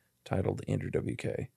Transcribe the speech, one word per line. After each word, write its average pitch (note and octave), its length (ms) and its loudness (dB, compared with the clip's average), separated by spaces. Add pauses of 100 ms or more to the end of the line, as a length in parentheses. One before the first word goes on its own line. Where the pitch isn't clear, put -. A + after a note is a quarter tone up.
(260)
titled - 420 2
Andrew G2 220 0
W - 260 0
K. - 400 -2